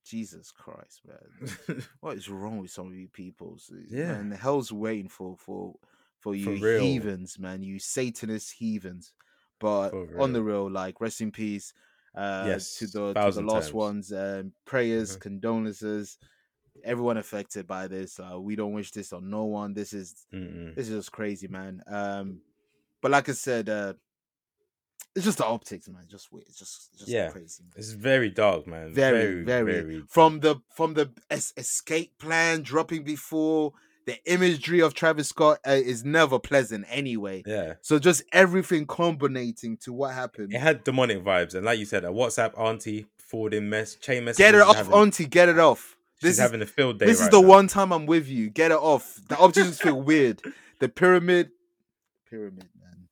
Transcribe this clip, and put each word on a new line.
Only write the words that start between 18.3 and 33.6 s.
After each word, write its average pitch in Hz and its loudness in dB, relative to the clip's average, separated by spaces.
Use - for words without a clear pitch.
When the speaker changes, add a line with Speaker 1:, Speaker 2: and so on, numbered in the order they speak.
Speaker 1:
we 104 -8
don't 104 -6
wish 104 -10
this 101 -14
on 92 -14
no 107 -6
one. 104 -8
This 104 -10
is, 98 -16
Speaker 2:
Mm-mm. 85 -14
Speaker 1:
this 120 -8
is 110 -8
just 98 -12
crazy, 101 -10
man. 95 -14
Um, 101 -10
but 135 0
like 143 2
I 135 -6
said, 117 -4
uh, 104 -6
it's 185 -6
just 208 0
the 117 0
optics, 107 -8
man. 90 -20
Just 95 -20
weird. - -20
It's - -20
just, - -20
it's - -20
just 101 -14
Speaker 2:
Yeah. 92 -2
Speaker 1:
crazy, 85 -20
man. - -20
Speaker 2:
It's 107 -14
very 120 0
dark, 90 0
man. 80 -14
Speaker 1:
Very, 131 4
Speaker 2:
Very, 92 -2
Speaker 1:
very. 117 0
Speaker 2:
very 80 -10
dark. 73 -18
Speaker 1:
From 160 6
the, 151 2
from 160 -4
the 143 0
es-, 147 -6
escape 160 -6
plan 165 0
dropping 156 -4
before, 156 -2